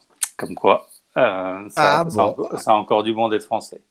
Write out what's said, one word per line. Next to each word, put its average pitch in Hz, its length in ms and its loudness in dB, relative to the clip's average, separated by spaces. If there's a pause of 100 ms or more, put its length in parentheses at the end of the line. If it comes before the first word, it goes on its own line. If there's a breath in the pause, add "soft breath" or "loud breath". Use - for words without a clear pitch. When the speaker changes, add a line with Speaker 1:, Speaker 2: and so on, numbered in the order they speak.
(360)
Speaker 1:
comme - 180 -10
quoi, - 340 2 (280)
euh, 95 540 -2
ça, 147 300 2
Speaker 2:
Ah, 170 80 0
Speaker 1:
ça 107 140 0
Speaker 2:
bon. 104 80 2
Speaker 1:
enco-, - 260 -6
ça - 140 -2
a 110 40 6
encore 107 280 2
du 110 100 0
bon 113 160 0
d'être 107 160 -2
français. - 360 -8 (100)